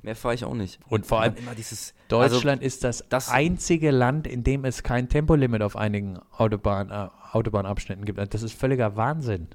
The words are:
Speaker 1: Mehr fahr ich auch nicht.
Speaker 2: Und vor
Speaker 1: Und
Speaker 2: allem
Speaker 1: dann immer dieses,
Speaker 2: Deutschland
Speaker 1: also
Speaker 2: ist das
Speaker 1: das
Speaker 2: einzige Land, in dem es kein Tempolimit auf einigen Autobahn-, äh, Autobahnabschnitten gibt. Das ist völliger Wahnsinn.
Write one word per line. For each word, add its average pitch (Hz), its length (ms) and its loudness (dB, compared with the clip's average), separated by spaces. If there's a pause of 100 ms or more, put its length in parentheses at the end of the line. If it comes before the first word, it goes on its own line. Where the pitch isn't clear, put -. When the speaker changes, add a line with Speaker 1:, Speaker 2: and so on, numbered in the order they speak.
Speaker 1:
Mehr 113 160 -8
fahr 120 160 -2
ich 117 100 -4
auch 120 100 -6
nicht. 104 360 -6
Speaker 2:
Und 107 160 0
vor 113 140 2
Speaker 1:
Und 110 40 4
Speaker 2:
allem 113 120 2
Speaker 1:
dann 117 100 -12
immer 120 100 -10
dieses, - 380 -12 (160)
Speaker 2:
Deutschland 123 520 4
Speaker 1:
also 135 60 -6
Speaker 2:
ist - 160 -4
das 120 240 -2
Speaker 1:
das 127 220 -2
Speaker 2:
einzige 156 600 2
Land, 131 360 2
in 123 160 -6
dem 135 220 0
es - 180 -4
kein 123 240 0
Tempolimit 143 540 4
auf 104 160 -2
einigen 104 400 -2 (200)
Autobahn-, 101 520 0
äh, 101 180 -8 (240)
Autobahnabschnitten 101 720 -2
gibt. 101 300 -4
Das 107 100 -4
ist 110 80 -8
völliger 123 460 0
Wahnsinn. 113 580 -2